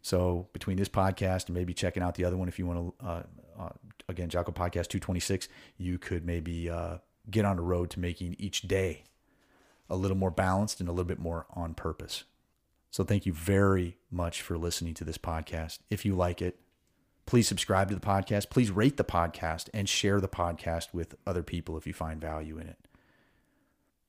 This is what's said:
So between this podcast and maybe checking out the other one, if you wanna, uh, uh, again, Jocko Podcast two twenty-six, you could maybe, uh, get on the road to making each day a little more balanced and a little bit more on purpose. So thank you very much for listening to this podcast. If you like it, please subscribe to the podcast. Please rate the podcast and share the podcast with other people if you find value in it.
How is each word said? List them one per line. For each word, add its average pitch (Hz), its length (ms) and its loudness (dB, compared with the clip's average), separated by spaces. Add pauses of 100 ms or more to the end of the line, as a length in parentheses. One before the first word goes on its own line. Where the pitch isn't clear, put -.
So 90 520 2
between 92 240 -2
this 98 100 2
podcast 95 600 2
and 87 80 -4
maybe 87 180 -2
checking 90 300 0
out 87 120 0
the 90 100 0
other 90 120 2
one, 90 100 0
if 87 120 -8
you 90 80 0
wanna, 87 240 -2 (120)
uh, 85 200 -6 (360)
uh, 87 100 -10 (380)
again, 87 220 -4
Jocko 87 220 -2
Podcast 87 360 -2
two 98 120 -2
twenty-six, 92 480 -2 (300)
you 90 200 -2
could 85 280 -4
maybe, 85 440 -2
uh, 85 300 -4 (300)
get 104 160 4
on 98 120 4
the 87 40 -2
road 87 300 2
to - 80 -8
making 87 400 -4
each - 240 -4
day 92 400 0 (880)
a 90 60 -2
little 95 220 2
more 95 140 2
balanced 95 480 2
and 87 100 -2
a - 20 -2
little 90 140 0
bit 87 140 -4
more 82 340 -6
on 82 200 -6
purpose. - 500 -6 (680)
So - 120 0
thank 101 220 2
you 92 80 0
very 95 640 4 (120)
much 87 320 -2
for - 160 -4
listening 85 380 -2
to - 80 -10
this 80 140 -6
podcast. 80 600 -4 (100)
If 104 160 -2
you 98 100 4
like 87 260 2
it, 90 180 -2 (680)
please 120 220 6
subscribe 95 420 2
to 101 60 0
the 92 60 -6
podcast. 101 480 2
Please 120 220 4
rate 107 260 4
the 101 60 2
podcast 82 680 0
and 104 140 -2
share 101 320 4
the 92 80 0
podcast 85 680 -2
with 85 220 -4 (120)
other 90 160 0
people 82 340 -6
if - 80 -8
you 80 80 -6
find 80 260 -6
value 78 380 -6
in 80 100 -12
it. 82 100 -16 (1300)